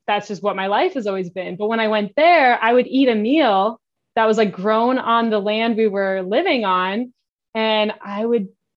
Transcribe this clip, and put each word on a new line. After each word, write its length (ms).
that's 200
just 160
what 140
my 100
life 280
has 120
always 220
been. 260
But 120
when 120
I 80
went 300
there, 440
I 120
would 140
eat 220
a 60
meal 640
that 100
was, 120
like, 140
grown 480
on 300
the 100
land 380
we 100
were 340
living 440
on. 480
And 460
I 240
would 240